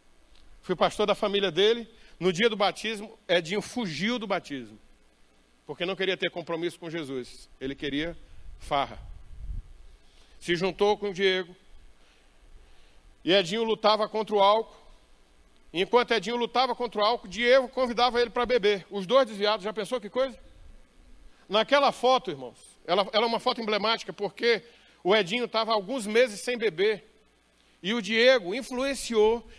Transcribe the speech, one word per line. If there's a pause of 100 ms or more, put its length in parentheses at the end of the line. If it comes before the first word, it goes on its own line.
(600)
Fui
pastor
da
família
dele. (300)
No
dia
do
batismo, (100)
Edinho
fugiu
do
batismo. (880)
Porque
não
queria
ter
compromisso
com
Jesus. (100)
Ele
queria (440)
farra. (1400)
Se
juntou
com
o
Diego. (1700)
E
Edinho
lutava
contra
o
álcool. (960)
Enquanto
Edinho
lutava
contra
o
álcool,
Diego
convidava
ele
pra
beber.
Os
dois
desviados,
já
pensou
que
coisa? (1080)
Naquela
foto,
irmãos, (280)
ela,
ela
é
uma
foto
emblemática,
porque (400)
o
Edinho
tava
alguns
meses
sem
beber. (760)
E
o
Diego
influenciou (120)